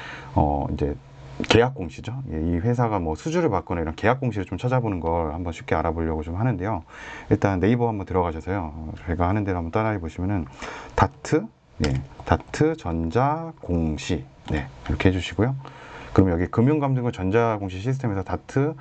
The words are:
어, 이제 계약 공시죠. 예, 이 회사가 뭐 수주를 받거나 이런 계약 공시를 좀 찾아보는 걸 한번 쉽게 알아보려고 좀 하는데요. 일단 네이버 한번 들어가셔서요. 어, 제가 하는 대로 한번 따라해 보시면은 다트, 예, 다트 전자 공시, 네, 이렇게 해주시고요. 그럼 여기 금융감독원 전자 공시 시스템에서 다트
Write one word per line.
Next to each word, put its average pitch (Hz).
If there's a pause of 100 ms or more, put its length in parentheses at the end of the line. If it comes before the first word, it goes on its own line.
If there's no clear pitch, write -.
(360)
어, 73
이제 73 (540)
계약 123
공시죠. 95 (180)
예, 80
이 87
회사가 113
뭐 78
수주를 160
받거나 90
이런 80
계약 123
공시를 104
좀 92
찾아보는 117
걸 82
한번 85
쉽게 -
알아보려고 80
좀 82
하는데요. 104 (460)
일단 98
네이버 120
한번 101
들어가셔서요. 87
어, 80 (140)
제가 85
하는 104
대로 110
한번 82
따라해 107
보시면은 87 (500)
다트, 156 (380)
예, 69 (320)
다트 -
전자 123
공시, 80 (260)
네, 101 (220)
이렇게 73
해주시고요. 95 (560)
그럼 95
여기 85
금융감독원 131
전자 107
공시 95
시스템에서 117
다트 151